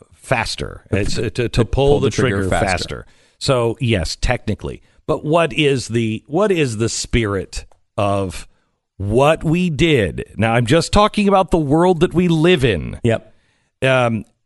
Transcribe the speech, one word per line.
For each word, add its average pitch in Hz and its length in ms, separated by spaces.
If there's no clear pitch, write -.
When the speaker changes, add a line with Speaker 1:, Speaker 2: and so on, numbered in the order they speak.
Speaker 1:
faster. - 800
It's, - 260
uh, 113 140
to, 117 180
to 120 160
pull 139 240
Speaker 2:
Pull 143 100
Speaker 1:
the 135 80
Speaker 2:
the - 40
trigger 123 260
Speaker 1:
trigger 95 120
Speaker 2:
faster. 90 180
Speaker 1:
faster. 82 380
So, 117 420
yes, 110 340
technically. 95 680
But 147 200
what 165 260
is 135 380
the, 110 380
what 190 260
is 135 240
the 113 100
spirit - 760
of 98 500
what 127 480
we 175 260
did? 123 680
Now, 113 160
I'm 120 120
just 160 280
talking 208 340
about 190 240
the - 60
world 165 420
that 165 140
we 175 160
live 165 340
in. 73 400
Speaker 2:
Yep. 113 240
Speaker 1:
Um, 123 420